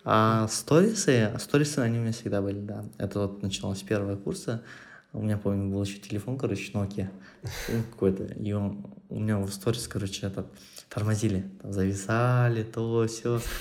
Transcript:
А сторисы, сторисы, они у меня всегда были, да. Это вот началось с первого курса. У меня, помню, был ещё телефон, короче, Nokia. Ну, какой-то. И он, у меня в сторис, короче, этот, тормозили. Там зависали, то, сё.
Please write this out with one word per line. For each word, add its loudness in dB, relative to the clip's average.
А 4
сторисы, 4
сторисы, 2
они 2
у 0
меня 0
всегда -2
были, -2
да. -8
Это -2
вот -2
началось -2
с -10
первого 0
курса. -4
У -6
меня, 2
помню, 0
был 0
ещё -8
телефон, -4
короче, -4
Nokia. -2
Ну, 0
какой-то. 2
И -6
он, -2
у -6
меня 2
в -2
сторис, -4
короче, -4
этот, -6
тормозили. 0
Там -8
зависали, 2
то, 2
сё. -2